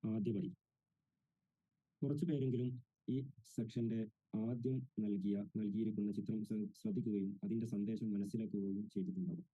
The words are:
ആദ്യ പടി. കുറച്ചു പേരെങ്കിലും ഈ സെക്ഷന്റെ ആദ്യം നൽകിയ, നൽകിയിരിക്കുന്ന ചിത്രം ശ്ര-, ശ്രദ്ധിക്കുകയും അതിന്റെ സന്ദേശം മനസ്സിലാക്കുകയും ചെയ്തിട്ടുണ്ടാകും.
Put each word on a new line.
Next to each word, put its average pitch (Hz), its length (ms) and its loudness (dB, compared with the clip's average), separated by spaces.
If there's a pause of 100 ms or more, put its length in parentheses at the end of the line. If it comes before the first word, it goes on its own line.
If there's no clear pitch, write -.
ആദ്യ 110 240 2
പടി. 92 220 0 (1500)
കുറച്ചു 143 220 2
പേരെങ്കിലും 127 580 0 (260)
ഈ 131 120 0 (220)
സെക്ഷന്റെ 113 640 -2 (280)
ആദ്യം 123 520 0 (120)
നൽകിയ, 101 460 2 (120)
നൽകിയിരിക്കുന്ന 107 540 2
ചിത്രം 107 320 -2
ശ്ര-, 107 240 -2 (140)
ശ്രദ്ധിക്കുകയും 101 640 0
അതിന്റെ 110 240 0
സന്ദേശം 107 460 0
മനസ്സിലാക്കുകയും 101 760 0
ചെയ്തിട്ടുണ്ടാകും. - 540 -2 (100)